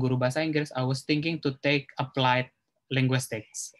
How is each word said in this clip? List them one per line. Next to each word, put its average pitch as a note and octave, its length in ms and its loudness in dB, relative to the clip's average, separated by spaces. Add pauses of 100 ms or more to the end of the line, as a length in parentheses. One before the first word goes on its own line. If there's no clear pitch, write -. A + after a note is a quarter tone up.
guru B2+ 160 2
bahasa B2+ 240 0
Inggris, D3+ 320 -2
I C3 80 -2
was C3 240 -2
thinking D#3 400 0
to C3+ 160 0
take C#3+ 280 0 (120)
applied B2+ 480 2 (400)
linguistics, B2+ 880 -2